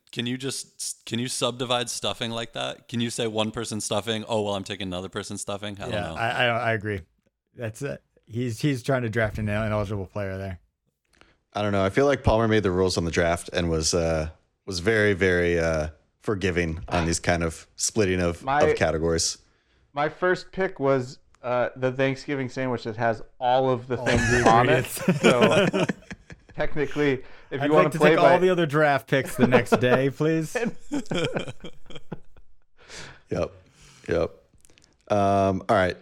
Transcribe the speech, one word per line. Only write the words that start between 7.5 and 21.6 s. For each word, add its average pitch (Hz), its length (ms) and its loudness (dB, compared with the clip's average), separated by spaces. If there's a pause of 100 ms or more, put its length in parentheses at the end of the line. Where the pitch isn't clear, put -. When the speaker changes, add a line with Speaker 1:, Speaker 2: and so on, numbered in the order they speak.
Speaker 2:
That's 113 260 -10
it. 139 200 -10 (240)
He's, 117 340 -6
he's 139 240 -2
trying 127 200 0
to 113 60 -4
draft 107 280 -2
an 107 100 -2
ineligible 104 580 -2
player 95 320 -6
there. 95 220 -8 (920)
Speaker 3:
I 104 80 -2
don't 104 100 0
know. 98 120 2
I 98 80 2
feel 139 160 4
like 139 180 2
Palmer 113 240 4
made 110 140 4
the 98 80 2
rules 92 260 2
on 87 80 0
the 82 60 -2
draft 85 420 0
and 87 160 0
was, 80 240 0
uh, 82 380 0 (340)
was 90 140 -8
very, 104 340 4
very, 87 440 2
uh, 80 300 0 (320)
forgiving 87 680 -2
on 85 160 0
these 82 160 -2
kind 85 200 0
of 82 240 -6 (120)
splitting 92 420 0
of, 85 240 -2
Speaker 4:
My 139 200 0
Speaker 3:
of 151 120 4
categories. 80 640 0 (560)
Speaker 4:
my 147 160 -2
first 180 420 -2
pick 190 260 -4
was, 135 420 0 (220)
uh, 123 360 0